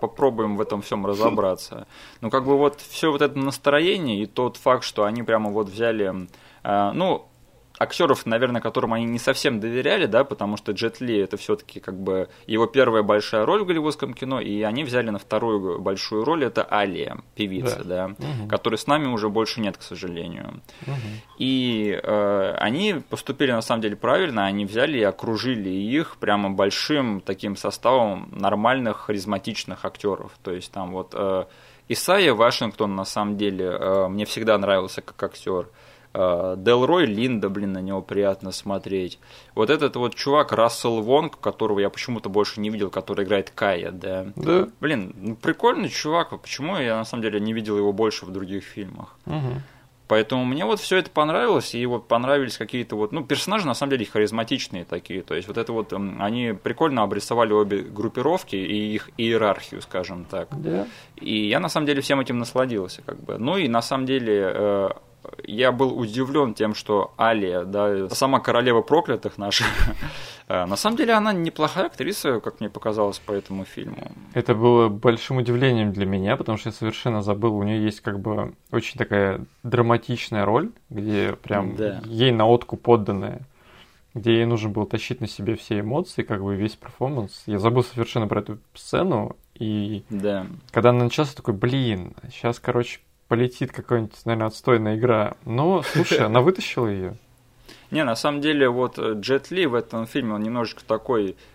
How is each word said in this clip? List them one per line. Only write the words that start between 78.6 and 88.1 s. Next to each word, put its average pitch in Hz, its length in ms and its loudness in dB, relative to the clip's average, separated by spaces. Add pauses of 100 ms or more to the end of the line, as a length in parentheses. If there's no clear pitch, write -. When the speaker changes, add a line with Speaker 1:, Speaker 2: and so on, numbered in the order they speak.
Speaker 2:
очень - 280 -4
такая 101 420 2 (220)
драматичная 117 800 2
роль, 139 280 2 (180)
где 104 420 -2 (100)
прям 98 340 -2
Speaker 1:
Да. 101 280 -4
Speaker 2:
ей 117 260 2
на 110 160 4
откуп 117 360 4
подданная, 104 580 2 (760)
где 113 200 4
ей 113 100 6
нужно 113 240 2
было 104 180 0
тащить - 360 -4
на 107 40 -4
себе 107 300 -4
все 104 240 -4
эмоции, 127 420 -4
как 98 200 -2
бы 101 120 0
весь 104 220 -2
перформанс. 127 680 -6
Я 104 120 -2
забыл 117 240 4
совершенно 117 460 -2